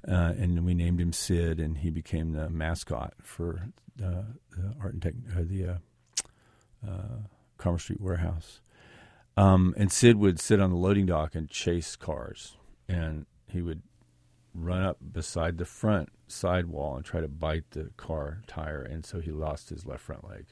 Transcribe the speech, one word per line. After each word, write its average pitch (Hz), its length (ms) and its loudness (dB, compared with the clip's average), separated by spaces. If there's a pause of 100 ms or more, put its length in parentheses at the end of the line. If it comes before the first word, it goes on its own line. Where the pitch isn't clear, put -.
Uh, 87 300 4
and 87 300 2
we 90 80 4
named 87 260 2
him 85 120 2
Sid, 82 480 0
and 78 180 -2
he 82 100 -2
became 80 440 -2
the 78 180 -2
mascot 80 720 -4
for, 85 460 -6 (360)
uh, 90 180 -2 (280)
the 95 320 -6
art 98 100 -6
and - 100 -6
tech, - 120 -2 (200)
uh, 90 80 0
the, 92 240 -4
uh, - 1200 -12
uh, 101 320 -8 (380)
Commerce 87 280 0
Street - 160 -6
Warehouse. 82 600 -4 (760)
Um, 92 420 8
and 101 120 4
Sid 120 260 10
would 98 240 6
sit 104 200 4
on 92 100 6
the 87 60 2
loading 95 300 4
dock 78 280 0
and 80 140 -4
chase - 480 -2
cars, - 600 -10 (320)
and 80 360 -4 (220)
he 87 160 -6
would 82 200 -6 (720)
run 90 300 -2
up 95 160 -2 (140)
beside 82 440 -2
the 85 80 -4
front 101 460 0 (160)
sidewall 82 680 -2
and 71 80 -10
try - 160 -4
to 78 80 -4
bite 78 420 -4
the - 260 -8
car 78 500 -8
tire, 78 360 -8
and 78 240 -10
so 90 140 -8
he 80 100 -6
lost 76 400 -6
his 90 160 -12
left - 160 -12
front - 260 -14
leg. - 240 -16